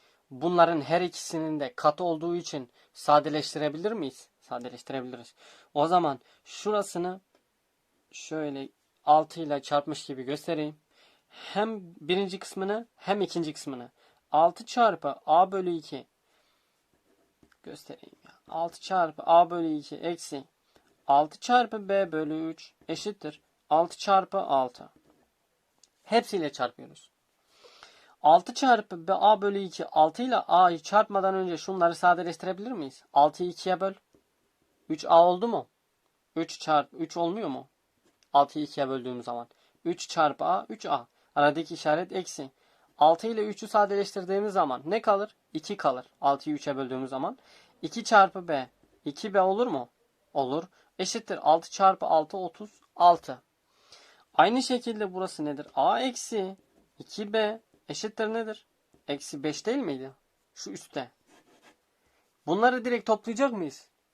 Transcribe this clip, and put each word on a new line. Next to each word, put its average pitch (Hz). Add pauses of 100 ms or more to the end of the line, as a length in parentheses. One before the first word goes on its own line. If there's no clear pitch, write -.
(320)
bunların 165
her 160
ikisinin 160
de 135
katı -
olduğu 170
için 151 (220)
sadeleştirebilir 151
miyiz? 160 (120)
Sadeleştirebiliriz. 123 (380)
O 147
zaman 165 (240)
şurasını 190 (920)
şöyle 143 (360)
altı 156
ile 147
çarpmış 147
gibi 131
göstereyim. 151 (500)
Hem 214
birinci 180
kısmını 202
hem 202
ikinci 170
kısmını. 127 (400)
Altı 170
çarpı 180 (100)
A 175
bölü 185
iki. 151 (1600)
Göstereyim -
ya. - (160)
Altı 165
çarpı 175
A 170
bölü 165
iki 147
eksi 160 (640)
altı 147
çarpı 220
B 196
bölü 156
üç - (140)
eşittir 160 (280)
altı 165
çarpı 190
altı. 135 (1120)
Hepsiyle 202
çarpıyoruz. 131 (1120)
Altı 175
çarpı 208
B, 190
A 202
bölü 202
iki, 185
altı 156
ile 254
A'yı 175
çarpmadan 196
önce 185
şunları 170
sadeleştirebilir 180
miyiz? 151 (100)
Altıyı 151
ikiye 180
böl. 196 (960)
Üç 156
A 170
oldu 180
mu? 185 (680)
Üç 165
çarpı 147
üç 160
olmuyor 175
mu? 131 (640)
Altıyı 143
ikiye 139
böldüğümüz 123
zaman. 120 (380)
Üç 170
çarpı 151
A, 185
üç 220
A. 139 (280)
Aradaki 151
işaret 165
eksi. 170 (460)
Altı 165
ile 220
üçü 214
sadeleştirdiğimiz 202
zaman 139
ne 208
kalır? 208 (180)
İki 196
kalır. 127 (120)
Altıyı 139
üçe 139
böldüğümüz 131
zaman. 147 (440)
İki 202
çarpı 190
B. 139 (360)
İki 190
B 196
olur 196
mu? 139 (440)
Olur. 143 (360)
Eşittir 196
altı 160
çarpı 190
altı, 160
otuz 190 (140)
altı. 170 (920)
Aynı 226
şekilde 220
burası 185
nedir? 147
A 180
eksi 220 (420)
iki 208
B 220 (280)
eşittir 220
nedir? 220 (420)
Eksi 143
beş 151
değil 247
miydi? 135 (420)
Şu -
üstte. - (1300)
Bunları 226
direkt 240
toplayacak 226
mıyız? 170 (260)